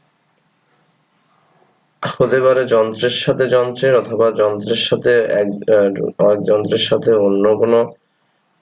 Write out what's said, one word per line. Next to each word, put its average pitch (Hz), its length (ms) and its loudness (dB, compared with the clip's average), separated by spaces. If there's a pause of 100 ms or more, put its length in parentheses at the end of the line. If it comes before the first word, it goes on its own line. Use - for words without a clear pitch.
(2250)
হতে 127 220 0
পারে 127 240 2
যন্ত্রের 113 440 0
সাথে 131 380 -2
যন্ত্রের, 123 480 0
অথবা 113 360 0
যন্ত্রের 104 440 -2
সাথে 120 480 0
এক, 104 240 -2
আহ, 101 840 0
এক 104 120 -2
যন্ত্রের 104 340 0
সাথে 113 360 0
অন্য 101 440 2
কোনো 117 360 0 (680)